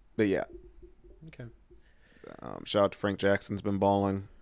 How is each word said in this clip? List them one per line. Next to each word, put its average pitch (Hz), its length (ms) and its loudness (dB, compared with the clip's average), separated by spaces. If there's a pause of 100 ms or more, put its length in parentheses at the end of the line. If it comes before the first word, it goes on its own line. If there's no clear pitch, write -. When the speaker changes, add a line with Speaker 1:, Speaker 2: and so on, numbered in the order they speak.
(160)
Speaker 1:
but 107 120 2
yeah. 95 160 0 (840)
Speaker 2:
Okay. 127 180 -16 (960)
Speaker 1:
Um, 50 220 -10
shout 101 200 2
out 95 60 2
to - 80 -16
Frank 101 180 -2
Jackson's 98 460 0
been 101 160 -2
balling. 98 480 2 (140)